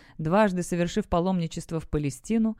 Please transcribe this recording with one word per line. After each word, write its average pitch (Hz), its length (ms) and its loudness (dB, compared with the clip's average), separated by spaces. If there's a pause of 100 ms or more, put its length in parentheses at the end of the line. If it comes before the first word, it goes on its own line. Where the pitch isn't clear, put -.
(180)
Дважды 180 460 2
совершив 175 460 -2
паломничество 170 720 -2
в - 80 -14
Палестину, 220 720 -2